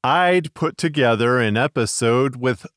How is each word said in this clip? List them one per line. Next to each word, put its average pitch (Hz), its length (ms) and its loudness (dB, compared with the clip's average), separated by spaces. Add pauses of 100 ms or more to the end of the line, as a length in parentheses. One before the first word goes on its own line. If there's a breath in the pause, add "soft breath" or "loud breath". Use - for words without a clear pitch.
I'd 175 520 2
put 160 220 -4
together 123 600 2
an 107 180 0
episode 123 760 0
with 123 320 -4 (100)